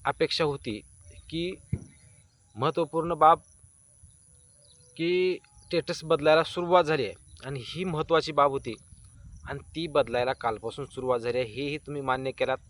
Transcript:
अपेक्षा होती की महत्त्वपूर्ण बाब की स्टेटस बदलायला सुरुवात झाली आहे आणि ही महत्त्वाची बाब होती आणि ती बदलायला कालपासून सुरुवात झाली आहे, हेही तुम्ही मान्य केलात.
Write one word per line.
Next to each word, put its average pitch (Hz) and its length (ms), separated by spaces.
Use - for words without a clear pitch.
अपेक्षा 151 400
होती 131 360
की 170 240
महत्त्वपूर्ण 160 580
बाब 156 240
की 180 420
स्टेटस 170 400
बदलायला 156 400
सुरुवात 175 400
झाली 147 200
आहे 92 100
आणि 131 200
ही 165 200
महत्त्वाची 156 480
बाब 143 180
होती 127 240
आणि 139 140
ती 160 280
बदलायला 131 460
कालपासून 117 540
सुरुवात 127 320
झाली 120 200
आहे, 127 80
हेही 143 320
तुम्ही 143 240
मान्य 131 280
केलात. 131 280